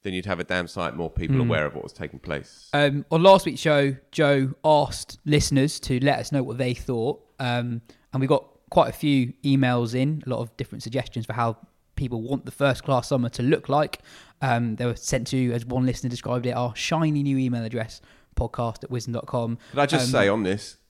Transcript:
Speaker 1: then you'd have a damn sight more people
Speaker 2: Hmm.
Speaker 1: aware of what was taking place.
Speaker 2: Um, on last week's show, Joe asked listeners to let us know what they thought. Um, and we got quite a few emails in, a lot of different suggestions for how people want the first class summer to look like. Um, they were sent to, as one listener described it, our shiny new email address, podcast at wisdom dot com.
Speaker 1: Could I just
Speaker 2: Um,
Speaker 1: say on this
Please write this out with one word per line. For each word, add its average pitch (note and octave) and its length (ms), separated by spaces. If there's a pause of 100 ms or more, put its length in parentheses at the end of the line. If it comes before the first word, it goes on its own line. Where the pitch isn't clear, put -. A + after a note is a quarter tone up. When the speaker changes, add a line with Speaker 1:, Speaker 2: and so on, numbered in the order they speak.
Speaker 1:
then G2 120
you'd F#2 120
have F#2 140
a F2 40
damn F2+ 240
sight E2 280
more E2 160
people F#2 240
Speaker 2:
Hmm. B2+ 80
Speaker 1:
aware D#2+ 240
of D2 80
what D2 80
was - 100
taking D2 260
place. - 540
Speaker 2:
Um, C#3+ 380
on E3 100
last F#3+ 240
week's C3+ 160
show, C#3+ 340 (160)
Joe C#3 420 (120)
asked - 600
listeners D3 560
to B2+ 180
let C3+ 180
us B2 140
know C#3+ 100
what A#2+ 160
they B2+ 160
thought. B2 480 (180)
Um, A#2+ 420 (320)
and C3 60
we C3+ 60
got C3+ 220 (240)
quite D3 180
a - 40
few C3+ 400 (100)
emails B2 500
in, C#3+ 320
a C3 40
lot B2+ 100
of A2+ 180
different - 240
suggestions A#2 460
for A2+ 60
how A#2 240 (380)
people A#2+ 280
want C3 220
the G#2+ 60
first C#3 320
class C3 260
summer B2 200
to - 140
look C3+ 260
like. D3 300 (420)
Um, A#2+ 360
they A#2+ 100
were A#2 80
sent C3 320
to, B2+ 260
as A#2+ 140
one B2+ 180
listener B2+ 240
described A#2+ 380
it, B2 40
our A#2+ 240
shiny D#3 460
new C#3 160
email A#2+ 260
address, A2+ 380 (340)
podcast A#2 480
at - 60
wisdom A#2+ 240
dot - 140
com. A#2 320 (100)
Speaker 1:
Could C3 100
I C#3+ 60
just C#3 220
Speaker 2:
Um, B2+ 40
Speaker 1:
say A2 160
on G#2+ 140
this G2 360 (120)